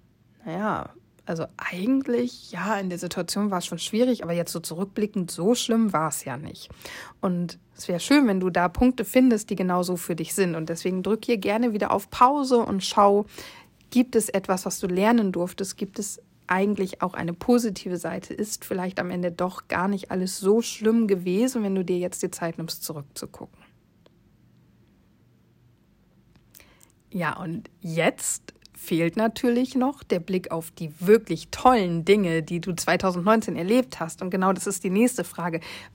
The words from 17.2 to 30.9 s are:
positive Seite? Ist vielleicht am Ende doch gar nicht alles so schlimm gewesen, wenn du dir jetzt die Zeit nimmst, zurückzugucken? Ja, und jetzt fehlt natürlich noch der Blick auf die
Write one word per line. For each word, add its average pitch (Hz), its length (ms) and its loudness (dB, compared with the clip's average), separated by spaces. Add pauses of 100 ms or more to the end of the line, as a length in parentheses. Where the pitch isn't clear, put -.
positive 214 640 0
Seite? 185 360 -8
Ist - 300 -8
vielleicht 185 340 -6
am 180 140 -4
Ende 180 220 -2
doch 180 340 -6
gar 180 220 -2
nicht 196 220 -4
alles 185 280 -4
so 202 220 4
schlimm 226 460 2
gewesen, 196 540 0
wenn 196 140 0
du 190 80 0
dir 180 140 0
jetzt 180 260 -4
die 175 80 -2
Zeit 170 260 -8
nimmst, - 260 -10
zurückzugucken? - 760 -14 (3500)
Ja, 165 260 -4
und - 320 -10 (120)
jetzt - 720 -2 (240)
fehlt 170 400 0
natürlich 240 580 2
noch 262 280 0
der 180 160 0
Blick 180 320 -4
auf 165 180 -6
die 156 300 -10